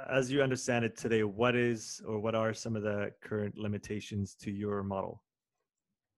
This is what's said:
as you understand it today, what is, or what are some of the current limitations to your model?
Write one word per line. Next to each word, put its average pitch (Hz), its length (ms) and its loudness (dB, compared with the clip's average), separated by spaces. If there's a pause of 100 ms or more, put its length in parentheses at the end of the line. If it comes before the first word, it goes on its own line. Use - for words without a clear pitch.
as 131 220 2
you 139 100 4
understand 127 440 2
it 110 120 0
today, 110 280 2
what 117 320 4
is, 120 500 0
or 110 140 -2
what 110 160 2
are 110 180 2
some 113 220 -4
of 104 60 -2
the 104 280 0 (100)
current 104 380 -4
limitations 104 760 -4
to - 160 -6
your 101 320 -2
model? 95 360 -4 (960)